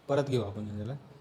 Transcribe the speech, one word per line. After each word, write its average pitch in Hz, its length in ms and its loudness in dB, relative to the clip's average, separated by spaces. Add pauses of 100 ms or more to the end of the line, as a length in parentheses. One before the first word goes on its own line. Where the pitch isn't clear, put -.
परत 143 160 4
घेऊ 123 180 2
आपण 101 380 -4
याला. 110 120 -4 (280)